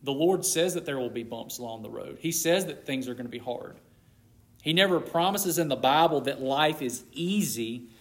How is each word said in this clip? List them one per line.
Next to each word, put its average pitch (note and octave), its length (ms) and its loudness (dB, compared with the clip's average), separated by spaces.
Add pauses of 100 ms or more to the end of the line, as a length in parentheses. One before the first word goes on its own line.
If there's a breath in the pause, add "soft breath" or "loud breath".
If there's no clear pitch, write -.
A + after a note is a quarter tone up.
the C#3 80 -4
Lord E3+ 320 2
says F3 300 2
that E3 140 -6
there C#3 100 -4
will A#2+ 140 -4
be A#2+ 100 -6
bumps A2+ 380 -10
along A2+ 240 -10
the G#2+ 80 -12
road. - 280 -10
He E3 120 -4
says E3+ 340 2
that D3+ 220 -10
things C3 200 -4
are B2 60 -6
gonna A#2+ 160 -10
be A#2+ 80 -10
hard. - 380 -8 (880 soft breath)
He D#3 100 0
never F#3 260 6
promises F3 600 0
in D#3+ 80 2
the C3+ 80 2
Bible D3 460 4
that B2+ 200 -4
life D3 400 2
is B2 220 -6 (100)
easy, C3 680 -2 (180 loud breath)